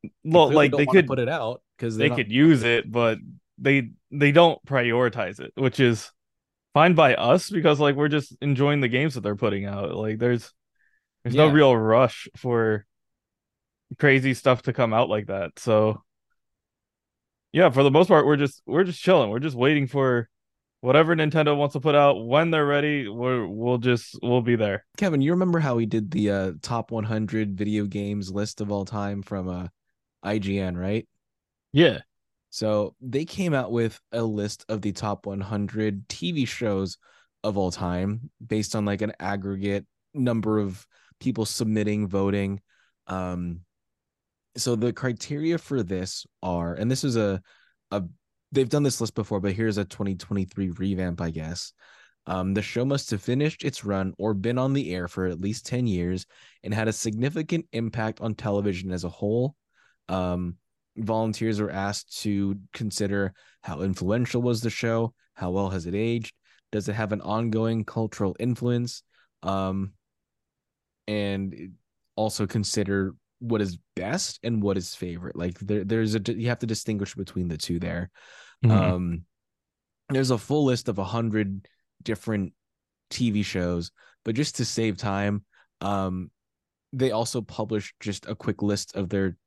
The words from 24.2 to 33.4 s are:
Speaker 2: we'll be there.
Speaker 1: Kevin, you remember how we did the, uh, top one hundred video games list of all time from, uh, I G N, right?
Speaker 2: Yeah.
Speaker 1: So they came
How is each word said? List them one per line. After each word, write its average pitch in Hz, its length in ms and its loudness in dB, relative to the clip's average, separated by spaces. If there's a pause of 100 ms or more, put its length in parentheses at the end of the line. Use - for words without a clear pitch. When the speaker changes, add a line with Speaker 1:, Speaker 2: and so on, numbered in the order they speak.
Speaker 2:
we'll 123 200 4
be 120 140 2
there. 101 280 -2 (140)
Speaker 1:
Kevin, 160 240 2
you 147 80 2
remember 180 280 2
how 143 160 2
we 117 120 2
did 107 240 -2
the, 107 200 2
uh, 95 300 0
top 117 320 -4
one 110 120 -2
hundred 107 520 -2
video 104 300 -2
games 101 440 -6
list 101 300 -6
of 104 100 -4
all 101 140 -2
time 101 380 -6
from, 95 260 -6
uh, 90 200 -6 (540)
I 104 160 -2
G 98 200 -2
N, 92 180 -4
right? 98 320 -4 (640)
Speaker 2:
Yeah. 143 280 4 (500)
Speaker 1:
So 107 500 -2
they 131 240 -4
came 175 280 -2